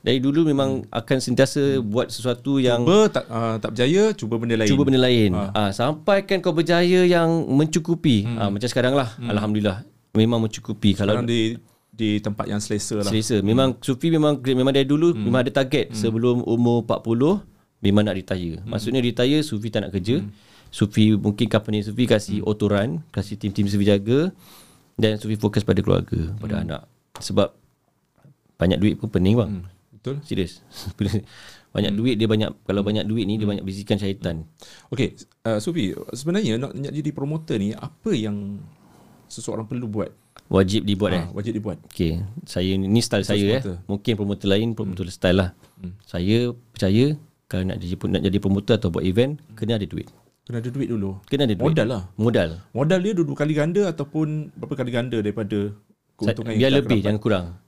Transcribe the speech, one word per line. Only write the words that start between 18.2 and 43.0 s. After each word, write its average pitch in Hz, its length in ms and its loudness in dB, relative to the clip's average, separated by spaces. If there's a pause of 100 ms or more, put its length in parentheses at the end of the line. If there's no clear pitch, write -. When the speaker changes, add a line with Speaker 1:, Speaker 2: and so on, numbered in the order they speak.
Speaker 2:
Hmm. 104 80 -12
Speaker 1:
Maksudnya 117 320 -2
retire, 123 400 2
Sufi 113 320 -6
tak 107 80 0
nak 92 100 -6
kerja. 101 300 0
Speaker 2:
Hmm. 104 80 -10 (400)
Speaker 1:
Sufi, 107 480 4
mungkin 104 320 0
company 107 320 0
Sufi 110 240 -2
kasih 104 340 0
Speaker 2:
Hmm. 107 80 -4
Speaker 1:
auto 104 220 0
run, 117 400 0
kasih - 260 -6
tim-tim 101 300 -2
Sufi 101 180 0
jaga. 107 460 2 (640)
Dan 107 240 2
Sufi 107 160 -4
fokus 104 320 0
pada 95 160 2
keluarga, 90 560 0
pada 107 180 -6
Speaker 2:
Hmm. 85 80 -4
Speaker 1:
anak. 82 180 -8 (360)
Sebab - 400 -2 (1000)
banyak 87 220 2
duit 104 180 2
pun 110 140 -8
pening, 95 260 2
bang. 113 160 0
Speaker 2:
Hmm. 92 220 -10 (320)
Betul. 139 160 -8
Speaker 1:
Serius. 98 400 -6 (480)
<laughs> - 640 -8
Banyak 101 180 0
Speaker 2:
Hmm. 101 80 -4
Speaker 1:
duit, 120 160 0
dia 107 100 0
banyak, 107 360 0
kalau 98 180 -2
Speaker 2:
Hmm. 101 140 -2
Speaker 1:
banyak 107 100 -2
duit 107 220 -2
ni, 101 100 -2
dia 107 80 -4
Speaker 2:
Hmm. 104 80 0
Speaker 1:
banyak 101 140 -6
bisikan 101 320 -2
syaitan. 92 480 -4 (420)
Speaker 2:
Okey, 117 300 -4 (260)
uh, 113 140 -2
Sufi, 107 340 -4 (220)
sebenarnya 151 420 -2
nak, 127 160 -6
nak 139 220 -10
jadi 151 180 -4
promoter 147 460 -6
ni, 101 160 -2
apa - 400 -8
yang 156 480 -4 (640)
seseorang 110 400 -10
perlu 120 240 -6
buat? 104 240 -6 (320)
Speaker 1:
Wajib 95 400 2
dibuat, 101 260 0
Speaker 2:
Ah, 90 80 0
Speaker 1:
eh? 82 140 -6
Speaker 2:
wajib 101 200 -6
dibuat. 104 360 -8
Speaker 1:
Okey, 82 260 -2 (300)
saya 92 260 -2
ni 98 300 2